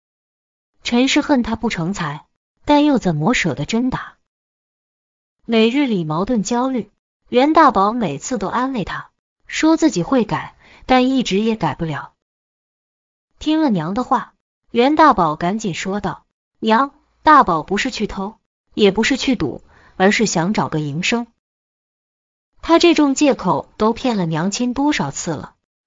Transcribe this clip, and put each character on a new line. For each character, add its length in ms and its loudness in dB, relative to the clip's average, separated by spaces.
陈 240 0
氏 140 2
恨 220 0
他 120 -4
不 140 -4
成 240 -4
才， 320 -8
但 180 4
又 140 2
怎 180 0
么 200 0
舍 180 -2
得 120 -6
真 260 -2
打？ 240 -10
每 240 2
日 160 2
里 180 -2
矛 220 -4
盾 160 0
焦 260 -2
虑， 220 -6
袁 240 2
大 160 6
宝 240 2
每 240 -4
次 220 -8
都 80 -6
安 260 -4
慰 100 -6
他， 280 -12
说 320 2
自 140 2
己 100 -2
会 240 0
改， 300 -8
但 240 2
一 100 2
直 200 -2
也 140 0
改 200 -4
不 100 -6
了。 280 -10
听 240 0
了 80 2
娘 240 -2
的 100 -2
话， 300 -2
袁 240 2
大 180 6
宝 220 0
赶 240 -4
紧 160 -4
说 240 -6
道 260 -8
：“娘， 380 0
大 220 6
宝 180 0
不 160 -4
是 140 -4
去 160 -4
偷， 300 -10
也 160 4
不 140 0
是 140 0
去 180 -2
赌， 260 -6
而 140 4
是 140 0
想 260 -2
找 160 -2
个 120 -4
营 240 -6
生。” 240 -4
他 160 4
这 160 4
种 180 2
借 220 2
口 420 -4
都 160 0
骗 240 -4
了 80 -2
娘 240 -2
亲 240 -4
多 200 0
少 180 -4
次 200 -8
了？ 220 -10